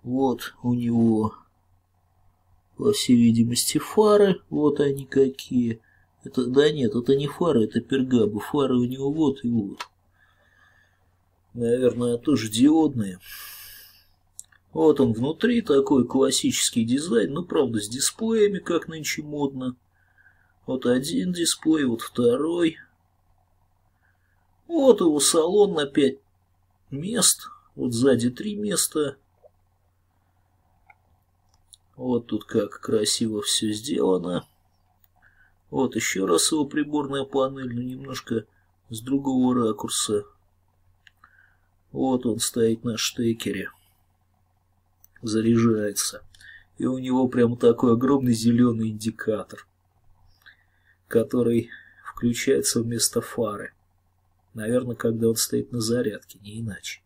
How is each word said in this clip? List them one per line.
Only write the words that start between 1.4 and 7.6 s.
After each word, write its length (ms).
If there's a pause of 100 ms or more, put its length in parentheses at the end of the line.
по 140
всей 240
видимости, 600
фары. 720
Вот 320
они 240
какие. 800 (420)
Это, 220
да 260
нет, 220
это 220
не 120
фары, 360